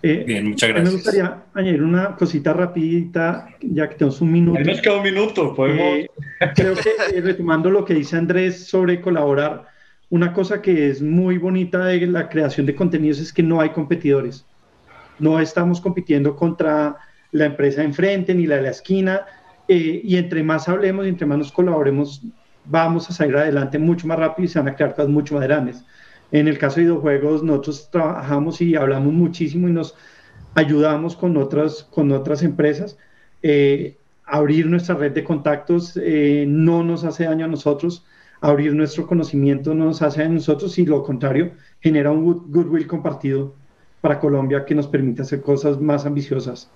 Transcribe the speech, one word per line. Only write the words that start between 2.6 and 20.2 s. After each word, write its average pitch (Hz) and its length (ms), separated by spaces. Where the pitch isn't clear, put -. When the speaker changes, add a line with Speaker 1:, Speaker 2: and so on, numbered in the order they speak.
Speaker 1:
ya 156 300
que - 60
tenemos 139 260
un 165 100
minuto. 170 260
Speaker 3:
Ahí 143 80
nos 185 160
queda 202 160
un 202 60
minuto, 196 500
podemos. 143 300
Speaker 1:
Eh, 147 260
creo 190 200
que, 202 420
eh, 175 40
retomando 175 480
lo 196 140
que 185 100
dice 151 220
Andrés 180 520
sobre 180 340
colaborar, 147 640
una 175 240
cosa 196 280
que 156 280
es 131 120
muy 180 360
bonita 185 480
de 180 220
la 170 200
creación 147 380
de 139 100
contenidos 156 440
es 165 120
que 175 120
no 165 180
hay 156 80
competidores. 143 720
No 156 200
estamos 175 400
compitiendo 151 560
contra 151 640
la 151 140
empresa 143 360
de 156 60
enfrente 185 460
ni 175 140
la 143 100
de 135 60
la 131 80
esquina, 190 500
eh, 170 360
y 180 140
entre 170 260